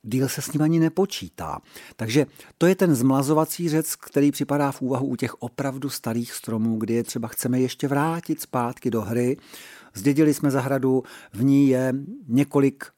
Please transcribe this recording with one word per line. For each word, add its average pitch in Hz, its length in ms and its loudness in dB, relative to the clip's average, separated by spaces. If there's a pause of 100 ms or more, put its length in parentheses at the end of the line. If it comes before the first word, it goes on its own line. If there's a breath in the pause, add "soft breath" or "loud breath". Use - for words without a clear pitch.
díl 127 260 0
se - 140 -6
s - 100 -10
ním 147 100 0
ani 165 180 4
nepočítá. 160 760 -2 (380 loud breath)
Takže 117 300 0 (320 loud breath)
to 165 80 4
je 185 80 6
ten 180 200 4
zmlazovací 139 760 2
řez, 156 280 -2
který 143 360 0
připadá 143 400 -2
v - 100 -10
úvahu 131 240 -2
u 127 100 -4
těch - 260 -8
opravdu 135 480 -8
starých 117 420 -6
stromů, 113 440 -2
kdy 110 180 -2
je 117 100 0
třeba 113 240 -8
chceme 127 320 -2
ještě 131 280 -2
vrátit 156 520 -2
zpátky 123 500 -6
do 113 120 -2
hry. 123 340 -2 (580 loud breath)
Zdědili 143 400 2
jsme 143 160 0
zahradu, 131 520 0 (300 loud breath)
v 110 120 -2
ní 139 240 6
je 127 260 2 (340)
několik 139 560 2 (140)